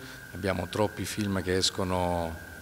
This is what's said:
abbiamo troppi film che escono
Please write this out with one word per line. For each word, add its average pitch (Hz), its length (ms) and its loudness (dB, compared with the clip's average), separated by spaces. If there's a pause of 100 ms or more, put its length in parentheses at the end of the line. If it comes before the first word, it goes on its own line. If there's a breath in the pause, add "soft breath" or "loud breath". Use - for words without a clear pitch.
(320 loud breath)
abbiamo 92 360 0
troppi 101 360 0
film 98 380 0
che 90 160 2
escono 87 840 2 (200)